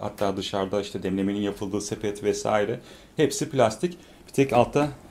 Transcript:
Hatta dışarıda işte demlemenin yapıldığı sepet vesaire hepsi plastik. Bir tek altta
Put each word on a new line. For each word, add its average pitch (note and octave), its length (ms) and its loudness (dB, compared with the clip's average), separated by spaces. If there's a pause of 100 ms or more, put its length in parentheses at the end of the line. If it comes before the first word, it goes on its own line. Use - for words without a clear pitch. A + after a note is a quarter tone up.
Hatta G#2 360 -2
dışarıda G2 440 -2
işte G2 220 -8
demlemenin G2 380 0
yapıldığı G2+ 400 -4
sepet G#2 440 -6
vesaire G#2 560 0 (360)
hepsi C#3+ 340 0
plastik. C3 480 2 (300)
Bir - 40 -20
tek C#3 200 4
altta C#3+ 360 4 (220)